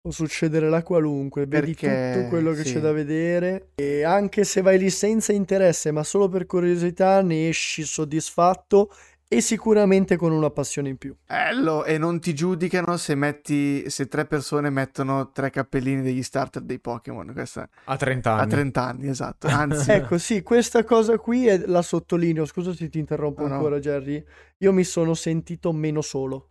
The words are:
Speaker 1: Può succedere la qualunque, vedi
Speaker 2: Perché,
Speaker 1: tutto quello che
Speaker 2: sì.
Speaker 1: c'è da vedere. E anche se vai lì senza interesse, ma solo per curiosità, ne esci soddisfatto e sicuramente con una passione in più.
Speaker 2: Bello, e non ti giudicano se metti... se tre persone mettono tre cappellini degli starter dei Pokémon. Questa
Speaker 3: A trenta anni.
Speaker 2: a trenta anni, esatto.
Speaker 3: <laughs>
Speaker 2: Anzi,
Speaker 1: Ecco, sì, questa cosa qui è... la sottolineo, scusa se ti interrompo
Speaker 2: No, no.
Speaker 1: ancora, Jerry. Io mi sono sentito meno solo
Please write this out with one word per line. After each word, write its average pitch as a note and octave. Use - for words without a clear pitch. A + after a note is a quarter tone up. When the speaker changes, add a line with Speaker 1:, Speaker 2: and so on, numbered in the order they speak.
Speaker 1:
Può E3+
succedere D#3
la E3
qualunque, C#3+
vedi D3
Speaker 2:
Perché, C3
Speaker 1:
tutto -
quello E3
che D3+
Speaker 2:
sì. C3
Speaker 1:
c'è D3+
da D#3
vedere. E3+
E C#3+
anche G3
se -
vai F#3+
lì F#3+
senza G#3+
interesse, F#3+
ma D3+
solo G3
per F3+
curiosità, F3
ne E3
esci -
soddisfatto E3+
e A#3
sicuramente G3+
con E3
una D#3
passione C#3+
in C3
più. C3+
Speaker 2:
Bello, D#3
e D#3
non E3+
ti E3+
giudicano F3
se E3+
metti... C#3+
se C#3
tre D3+
persone D3
mettono C3+
tre C#3
cappellini C3+
degli C3
starter C3+
dei B2
Pokémon. A#2
Questa -
Speaker 3:
A C3+
trenta B2+
anni. A2
Speaker 2:
a -
trenta C3+
anni, B2+
esatto. C3
Speaker 3:
<laughs> D3
Speaker 2:
Anzi, D3
Speaker 1:
Ecco, F3
sì, G3
questa A#3
cosa A3+
qui B3
è... G3
la F3+
sottolineo, E3
scusa F3+
se E3
ti D#3+
interrompo D3
Speaker 2:
No, D3
no. C#3
Speaker 1:
ancora, C#3+
Jerry. C#3+
Io F#3+
mi F#3
sono E3
sentito E3
meno D#3
solo C3+